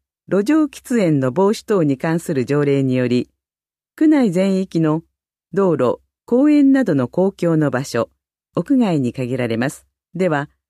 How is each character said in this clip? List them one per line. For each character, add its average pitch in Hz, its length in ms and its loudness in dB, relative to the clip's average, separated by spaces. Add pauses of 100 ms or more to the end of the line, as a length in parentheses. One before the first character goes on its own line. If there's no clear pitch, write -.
(300)
路 202 160 0
上 311 180 2
喫 - 340 -4
煙 160 220 2
の 131 140 -2
防 196 180 2
止 - 140 -8
等 196 180 0
に 139 140 0
関 165 240 -4
す 180 120 -6
る 131 120 -2
条 143 180 0
例 139 180 0
に 131 140 0
よ 127 140 0
り、 123 200 -2 (680)
区 311 100 2
内 269 240 2
全 190 300 0
域 185 180 -4
の 160 240 0 (480)
道 180 240 0
路、 123 240 0 (240)
公 262 260 2
園 294 220 4
な 269 140 2
ど 165 100 0
の 127 140 -2
公 190 240 0
共 165 240 -2
の 147 140 0
場 127 120 -4
所、 - 260 -4 (460)
屋 262 220 0
外 185 240 0
に 123 100 -2
限 127 240 -6
ら 123 140 -2
れ 110 80 -4
ま 127 120 -2
す。 - 160 -14 (280)
で 175 160 -2
は、 147 200 -2 (200)